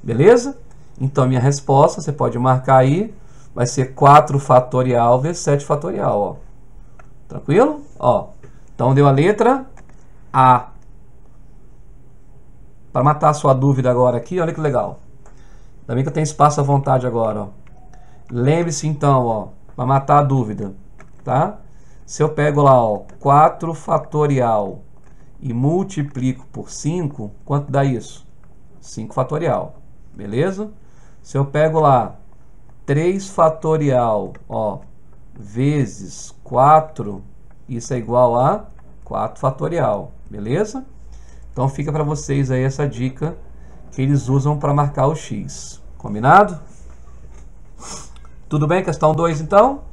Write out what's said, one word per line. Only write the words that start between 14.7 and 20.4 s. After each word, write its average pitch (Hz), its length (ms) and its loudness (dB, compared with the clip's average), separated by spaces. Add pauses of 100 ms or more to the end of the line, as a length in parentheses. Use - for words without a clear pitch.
Ainda 120 140 -6
bem 131 80 0
que 151 60 -2
eu 143 40 -10
tenho 156 100 0
espaço 147 360 2
à 143 40 2
vontade 139 440 2
agora, 110 360 -2
ó. 101 40 -10 (840)
Lembre-se 151 560 0
então, 143 380 2
ó, 110 220 -2 (280)
pra 127 100 -4
matar 139 340 4
a 143 40 4
dúvida, 107 500 -2 (500)